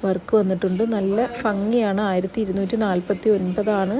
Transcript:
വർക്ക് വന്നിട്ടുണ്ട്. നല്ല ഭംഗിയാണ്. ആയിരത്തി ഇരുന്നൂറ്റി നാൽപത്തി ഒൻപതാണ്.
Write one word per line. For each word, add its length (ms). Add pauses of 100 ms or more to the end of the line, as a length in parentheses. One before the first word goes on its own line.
വർക്ക് 340
വന്നിട്ടുണ്ട്. 440 (120)
നല്ല 220 (240)
ഭംഗിയാണ്. 600 (100)
ആയിരത്തി 340
ഇരുന്നൂറ്റി 400
നാൽപത്തി 520
ഒൻപതാണ്. 640